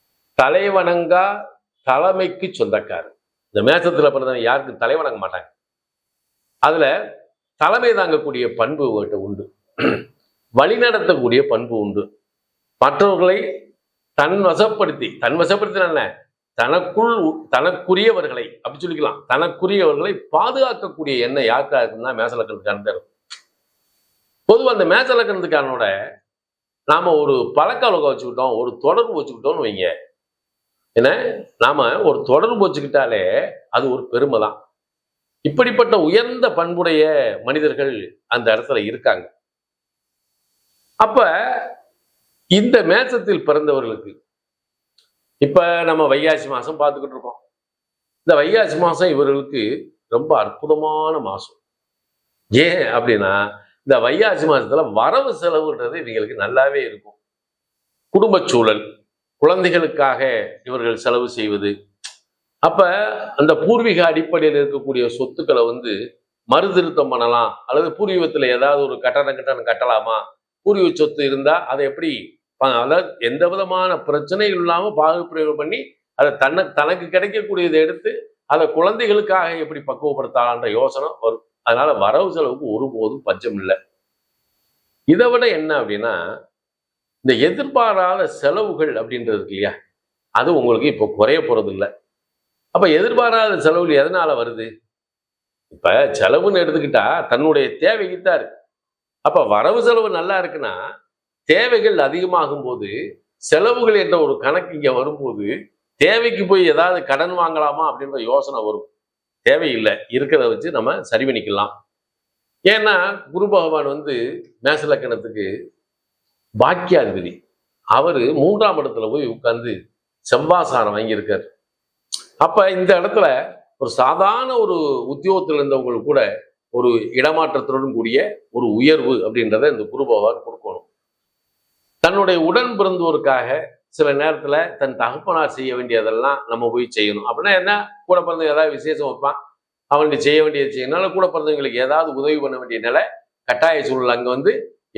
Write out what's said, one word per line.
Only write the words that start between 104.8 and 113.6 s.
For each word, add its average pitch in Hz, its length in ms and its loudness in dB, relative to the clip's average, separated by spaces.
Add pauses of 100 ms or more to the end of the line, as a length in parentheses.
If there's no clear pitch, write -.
வரும்போது 127 540 -4 (560)
தேவைக்கு 202 440 2
போய் 185 260 4
ஏதாவது 170 280 2 (100)
கடன் 151 280 0
வாங்கலாமா 156 520 0
அப்படின்ற 139 280 -8 (140)
யோசனை 135 340 -2
வரும். 107 220 -6 (580)
தேவையில்லை, 120 480 0 (220)
இருக்கிறத 139 340 0
வச்சு 113 220 -4
நம்ம 131 300 -2
சரி 117 260 -2
பண்ணிக்கலாம். 104 460 -4 (920)
ஏன்னா 214 300 2 (360)
குரு 180 180 -2
பகவான் 160 440 0